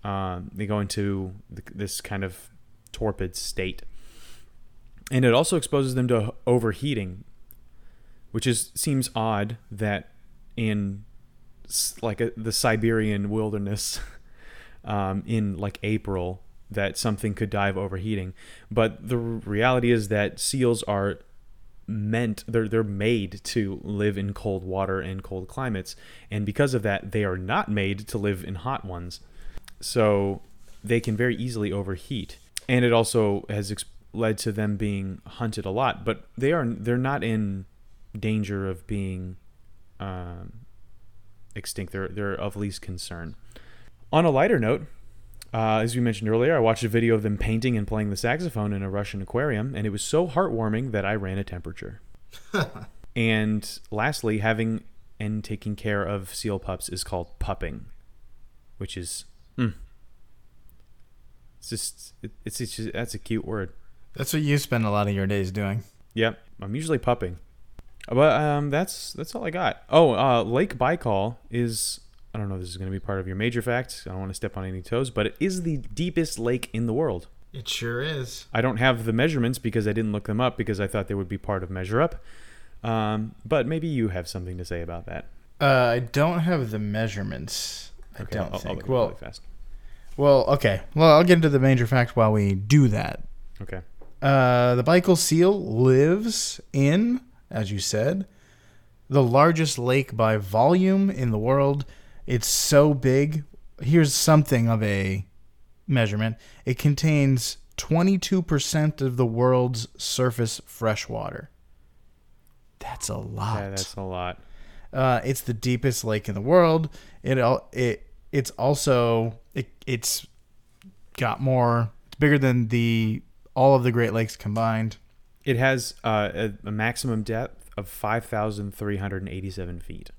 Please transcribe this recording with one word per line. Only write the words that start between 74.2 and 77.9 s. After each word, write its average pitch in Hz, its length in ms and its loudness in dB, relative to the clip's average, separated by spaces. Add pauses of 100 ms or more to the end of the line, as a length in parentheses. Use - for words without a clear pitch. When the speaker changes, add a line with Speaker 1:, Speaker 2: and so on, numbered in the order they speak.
Speaker 1:
wanna 95 140 -6
step - 220 -6
on 95 80 -6
any 92 180 -8
toes, 123 280 -2
but 107 160 0
it - 120 -4
is 185 240 -2
the 165 140 -2
deepest 156 600 -2
lake 120 340 -2
in 117 140 -2
the 113 60 -2
world. 117 360 -2 (240)
Speaker 2:
It 127 160 -12
sure 117 340 -6